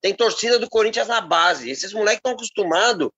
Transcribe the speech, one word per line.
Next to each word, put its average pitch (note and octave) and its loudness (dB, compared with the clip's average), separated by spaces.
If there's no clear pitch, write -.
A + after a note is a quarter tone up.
Tem G3 2
torcida A#3 0
do A#3 -2
Corinthians A3 0
na A#3 0
base. E3 0
Esses F#3+ -10
moleques G#3+ 0
tão B3+ -2
acostumados G3 0